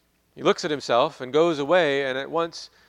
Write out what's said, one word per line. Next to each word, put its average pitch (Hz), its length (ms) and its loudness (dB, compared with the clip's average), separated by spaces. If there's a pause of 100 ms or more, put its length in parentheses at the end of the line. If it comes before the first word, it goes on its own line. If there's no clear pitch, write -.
(360)
He 135 80 -12
looks 185 200 0
at 165 80 -4
himself 139 500 0
and 127 120 -8
goes 160 240 4
away 143 480 2
and 131 140 -4
at 135 100 -8
once 165 400 -6 (200)